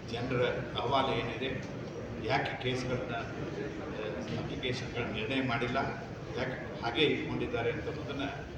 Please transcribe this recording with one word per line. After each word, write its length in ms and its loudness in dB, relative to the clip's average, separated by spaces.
ಜನರ 340 2
ಅಹವಾಲು 340 4
ಏನಿದೆ, 500 0
ಯಾಕೆ 360 2
ಕೇಸ್ಗಳನ್ನ, 520 0
ಆ, 1300 -2
ಅಪ್ಲಿಕೇಶನ್‌ಗಳನ್ನ 680 -2
ನಿರ್ಣಯ 340 0
ಮಾಡಿಲ್ಲ, 280 2
ಯಾಕೆ 440 -2
ಹಾಗೆ 200 4
ಇಟ್ಕೊಂಡಿದ್ದಾರೆ 720 2
ಅಂತ 160 -2
ಅನ್ನೋದನ್ನ 360 -2